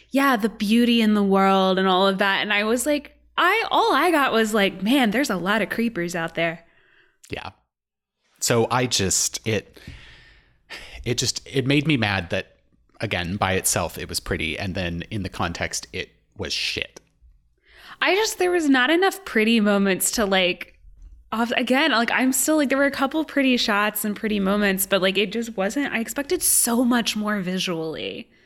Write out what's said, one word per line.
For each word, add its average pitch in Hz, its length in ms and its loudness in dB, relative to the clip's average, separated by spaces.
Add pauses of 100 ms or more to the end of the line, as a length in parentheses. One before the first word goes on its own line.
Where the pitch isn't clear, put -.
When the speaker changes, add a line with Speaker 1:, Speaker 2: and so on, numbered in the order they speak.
(120)
Speaker 1:
yeah, 269 260 2
the 214 100 0
beauty 233 540 2
in 214 120 4
the 208 100 2
world 190 540 4
and 190 80 2
all 190 220 4
of 190 120 0
that. 196 220 2
And 208 120 -2
I 202 100 2
was 233 220 0
like, 294 320 -4 (180)
I, 381 340 2
all 392 240 4
I 311 180 2
got 240 200 2
was 220 220 2
like, 190 280 0
"Man, 233 300 4
there's 185 200 0
a 196 40 -2
lot 196 260 -2
of 180 80 -2
creepers 180 460 -4
out 165 200 -6
there." 165 280 -4 (680)
Speaker 2:
Yeah. - 200 -10 (920)
So 117 320 2
I 127 140 2
just, - 600 -2
it, - 320 -4 (1300)
it 120 140 -4
just, - 340 -4
it 127 160 -2
made 143 180 0
me 151 120 2
mad 98 320 -2
that, - 300 -8 (420)
again, 92 340 -4
by 98 180 0
itself, - 440 -2
it 87 100 -10
was 90 140 -8
pretty. 90 360 -6
And 95 160 -6
then 85 380 -6
in 104 120 -6
the 92 60 -8
context, - 640 -6
it 92 200 -10 (260)
was 98 160 -8
shit. - 480 -8 (1000)
Speaker 1:
I 311 140 2
just, 427 220 0
there 359 140 2
was 330 180 2
not 262 200 4
enough 359 360 2
pretty 226 340 2
moments 196 520 2
to, 220 140 0
like, 185 500 0 (560)
off, 233 200 -2
again, 262 400 2
like, 226 180 2
I'm 262 240 2
still, 311 240 2
like, 294 120 2
there 277 100 2
were 277 60 4
a 277 60 0
couple 277 320 -2
pretty 262 320 0
shots 214 480 0
and 208 120 -4
pretty 214 240 -2
moments, 196 480 0
but, 196 120 2
like, 190 160 2
it 180 160 0
just 233 240 -6
wasn't, 220 380 -2
I 226 60 -2
expected 285 420 -4
so 233 420 2
much 240 320 2
more 208 240 -2
visually. 170 920 -6 (140)